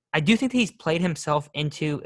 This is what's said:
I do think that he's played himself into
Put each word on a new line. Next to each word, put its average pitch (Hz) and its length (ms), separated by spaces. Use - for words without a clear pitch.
I 156 80
do 190 160
think 254 160
that 254 60
he's 214 140
played 165 280
himself 151 540
into 147 520